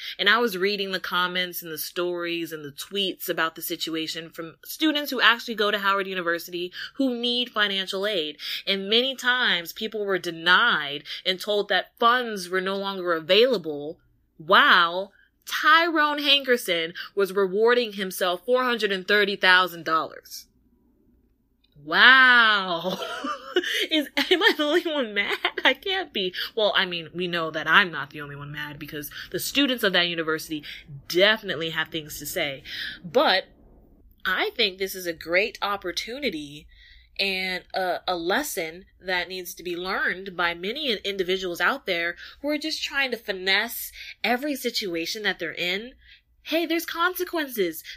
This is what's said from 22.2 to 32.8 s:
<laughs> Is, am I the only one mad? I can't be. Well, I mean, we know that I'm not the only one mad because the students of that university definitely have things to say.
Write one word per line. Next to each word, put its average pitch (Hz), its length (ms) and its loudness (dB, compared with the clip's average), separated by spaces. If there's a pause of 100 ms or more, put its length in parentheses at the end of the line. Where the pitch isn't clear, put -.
<laughs> - 60 -8 (800)
Is, 302 160 2 (100)
am 320 240 2
I 440 160 6
the 311 60 0
only 302 200 2
one 285 300 -2
mad? 202 240 0 (260)
I 269 100 6
can't 381 400 -4
be. 185 200 -2 (220)
Well, 208 200 2
I 190 100 4
mean, 170 280 -8
we 180 140 -4
know 170 240 -2
that 156 160 -6
I'm 175 240 6
not 143 180 -8
the 151 120 -14
only 143 140 -12
one 143 160 -12
mad 147 280 -12
because 147 300 -10 (220)
the 185 80 -4
students 262 440 0
of 190 100 2
that 175 140 4
university 156 560 -4 (440)
definitely 180 640 2
have 160 180 -4
things 151 300 -10
to 147 60 -12
say. 143 380 -6 (400)